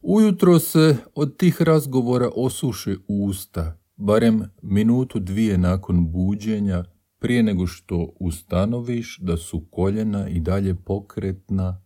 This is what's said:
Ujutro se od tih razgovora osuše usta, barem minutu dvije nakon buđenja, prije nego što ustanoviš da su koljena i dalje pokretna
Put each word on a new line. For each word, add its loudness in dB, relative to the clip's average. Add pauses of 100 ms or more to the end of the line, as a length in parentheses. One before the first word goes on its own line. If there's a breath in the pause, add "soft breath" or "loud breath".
Ujutro 6
se 4 (180)
od -4
tih 2
razgovora 2
osuše -4 (120)
usta, -4 (160)
barem 2 (180)
minutu 0
dvije 0
nakon 0
buđenja, -2 (360)
prije 0
nego 0
što -6
ustanoviš -4
da -2
su -8
koljena -2
i -2
dalje -2
pokretna -6